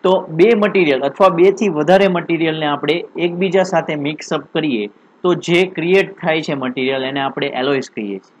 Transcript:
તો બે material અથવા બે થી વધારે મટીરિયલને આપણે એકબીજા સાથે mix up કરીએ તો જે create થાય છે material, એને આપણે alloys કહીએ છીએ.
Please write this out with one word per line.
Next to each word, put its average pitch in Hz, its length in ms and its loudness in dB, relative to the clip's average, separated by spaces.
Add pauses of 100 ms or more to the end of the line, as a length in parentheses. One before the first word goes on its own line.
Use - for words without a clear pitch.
તો 269 60 4 (300)
બે 208 80 6 (140)
material 160 460 2
અથવા 185 200 4
બે 180 320 4
થી 214 80 2
વધારે 180 400 4
મટીરિયલને 160 580 -2
આપણે 147 300 -2 (300)
એકબીજા 180 360 0
સાથે 170 320 -2
mix 147 380 -6
up 147 100 -4 (140)
કરીએ 120 340 -2 (340)
તો 180 100 4
જે 175 260 2 (160)
create 175 340 2 (120)
થાય 160 200 0
છે 156 120 -4
material, 131 560 -4
એને 139 100 -4
આપણે 139 280 -4 (140)
alloys 135 280 -2
કહીએ 101 280 -8
છીએ. - 220 -20